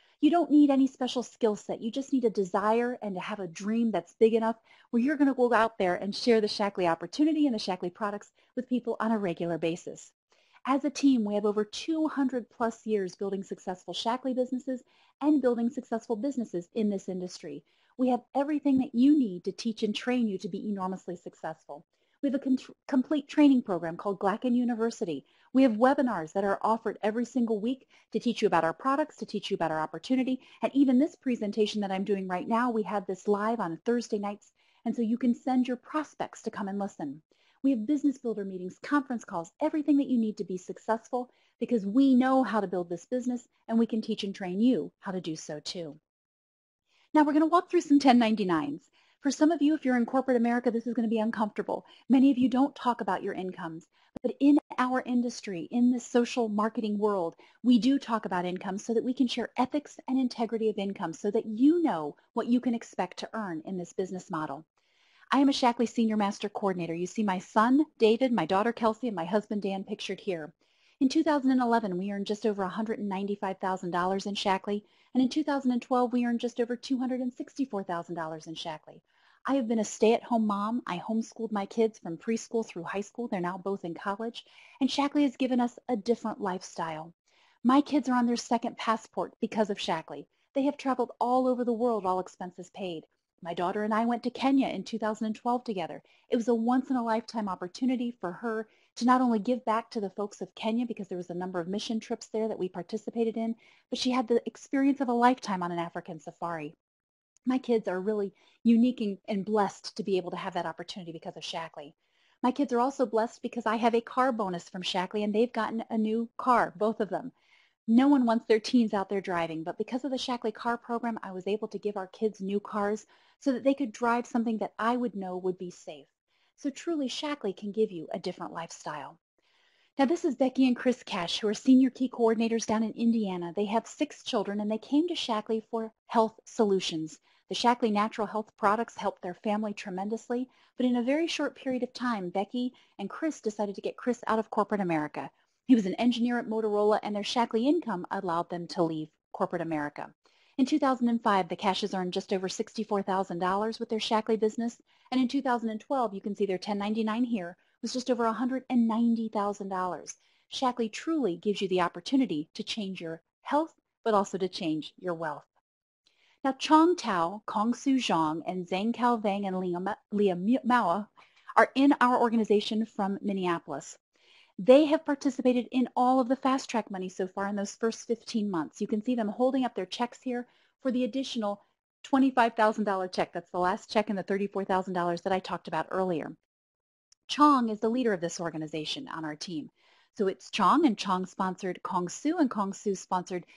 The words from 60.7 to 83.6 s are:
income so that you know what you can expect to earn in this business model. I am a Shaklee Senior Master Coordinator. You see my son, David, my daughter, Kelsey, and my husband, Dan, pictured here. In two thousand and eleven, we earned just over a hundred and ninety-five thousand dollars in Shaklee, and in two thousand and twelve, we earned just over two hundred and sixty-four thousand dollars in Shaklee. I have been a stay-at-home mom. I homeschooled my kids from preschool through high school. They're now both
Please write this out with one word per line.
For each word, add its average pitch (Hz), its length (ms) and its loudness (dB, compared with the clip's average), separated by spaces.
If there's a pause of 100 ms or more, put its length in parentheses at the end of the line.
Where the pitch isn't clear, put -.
income 196 340 -4
so 208 200 -4
that - 160 -2
you 277 340 4
know 165 340 -2 (200)
what 226 100 -2
you 240 140 2
can 247 160 0
expect - 420 -6
to - 160 -10
earn 165 320 -8
in 190 100 -6
this 175 160 -8
business 185 380 -6
model. 156 340 -6 (680)
I 247 80 4
am 277 100 6
a - 20 4
Shaklee 240 380 2
Senior 220 260 0
Master 202 320 -2
Coordinator. 185 460 -4
You 175 140 -4
see 220 160 -4
my 185 160 0
son, 254 480 4 (100)
David, 226 340 6
my 220 140 2
daughter, 208 260 2
Kelsey, 226 360 0
and 214 80 -4
my 165 100 -6
husband, 208 380 -2
Dan, 196 200 -4
pictured 202 360 -8
here. 165 340 -6 (460)
In 262 100 4
two 320 140 4
thousand 285 260 2
and 254 120 4
eleven, 226 360 2
we 196 140 -4
earned 202 160 -6
just 208 180 -4
over 208 160 0
a 185 80 -2
hundred 214 300 -4
and 208 100 -4
ninety-five 196 480 -4
thousand 190 320 -4
dollars 185 380 0
in 202 80 -4
Shaklee, 208 480 -2 (300)
and 254 100 4
in 247 60 2
two 302 160 -2
thousand 269 260 0
and 240 100 0
twelve, 247 300 0
we 240 140 2
earned 233 160 -2
just 240 180 -4
over 240 160 -2
two 262 220 -4
hundred 254 240 -2
and 247 120 -4
sixty-four 262 520 -6
thousand 170 300 -6
dollars 160 320 -8
in 165 60 -12
Shaklee. 156 460 -12 (480)
I 262 60 2
have 254 160 0
been 226 100 2
a 214 60 2
stay-at-home 226 600 2
mom. 208 400 -2
I 175 140 -6
homeschooled 220 540 -6
my 202 120 -2
kids 220 340 0
from 165 180 -10
preschool 226 500 -4
through 175 160 -12
high 196 160 -6
school. 240 300 -10
They're 196 100 -4
now 175 180 -4
both 196 280 -6